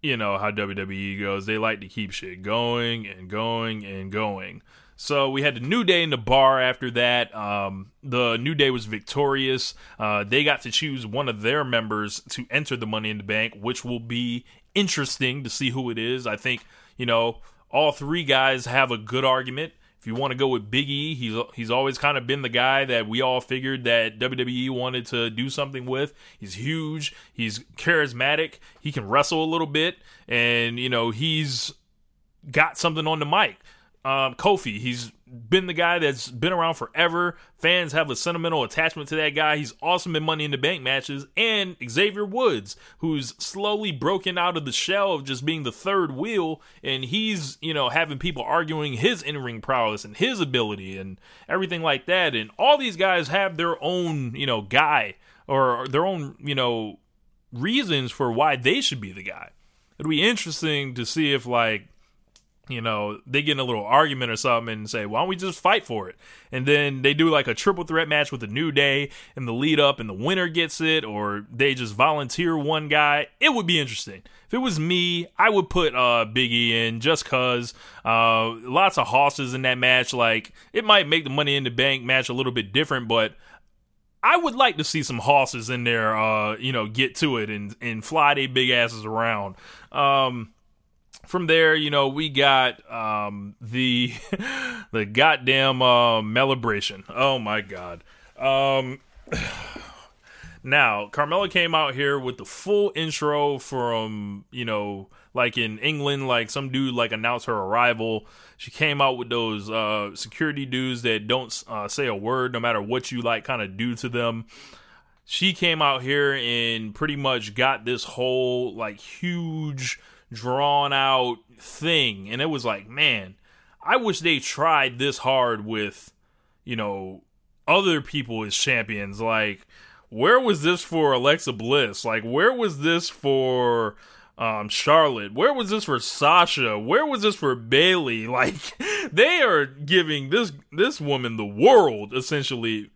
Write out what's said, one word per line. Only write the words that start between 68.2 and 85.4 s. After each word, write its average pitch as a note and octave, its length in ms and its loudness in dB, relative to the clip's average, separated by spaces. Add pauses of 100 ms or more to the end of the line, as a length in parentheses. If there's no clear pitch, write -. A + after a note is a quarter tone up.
with B2+ 120 -8
the A2 60 -8
New D3 260 -2
Day C#3+ 360 2 (280)
in C3 80 -8
the A#2 80 -4
lead D3 260 2
up C#3 220 4
and A2+ 80 -8
the G2 40 -8
winner E3+ 360 0
gets E3 320 -2
it, D#3+ 240 2
or G#2 440 -4
they C3+ 240 2
just A#2 220 -6
volunteer D3+ 640 0
one D#3 320 -2
guy. D3 380 4 (120)
It D4 140 4
would A3+ 120 -2
be E3+ 140 2
interesting. A2+ 420 -6 (260)
If - 60 -6
it A3+ 40 0
was A#3 240 0
me, F3 460 0 (120)
I G#3 100 6
would G3 200 2
put, D#3+ 260 2
uh, A#2+ 300 4
Big A#2+ 260 0
E A#2 360 2
in A2+ 120 -4
just D3 240 2
'cause, B2 500 0 (300)
uh, A2+ 460 4
lots B2+ 480 2
of C3 100 2
hosses C#3 460 2
in C3 80 -4
that B2+ 160 2
match. B2+ 360 4
Like, A2+ 380 2 (220)
it A3+ 100 0
might G#3 240 6
make D#3+ 160 2
the C#3 60 -8
Money C#3+ 260 0
in C#3 80 0
the B2 80 -2
Bank C3 320 0
match C3 240 2
a B2 60 -4
little B2+ 180 -2
bit G#2+ 220 -4
different, C3+ 340 0
but A2+ 260 2 (880)
I C4+ 120 6
would E4 200 0
like A#3+ 220 4
to D3+ 60 0
see D3+ 200 -2
some A#2+ 160 -4
hosses B2+ 500 2